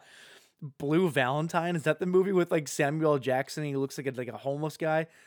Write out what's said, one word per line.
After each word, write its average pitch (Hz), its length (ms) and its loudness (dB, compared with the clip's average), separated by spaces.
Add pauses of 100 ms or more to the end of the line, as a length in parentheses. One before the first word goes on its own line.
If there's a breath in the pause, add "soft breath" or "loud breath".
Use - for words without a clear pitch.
(600 loud breath)
Blue 156 480 2
Valentine. 165 680 0
Is 156 80 -4
that 156 160 2
the 185 60 -2
movie 185 260 4
with, 175 180 2
like, 165 180 0
Samuel 156 440 2
L. 143 60 2
Jackson? 131 460 -2
He 139 120 -4
looks 135 200 -4
like 131 120 -10
a, - 20 -2
like 120 180 -6
a 113 80 -8
homeless 143 400 -6
guy. 160 300 0 (200 loud breath)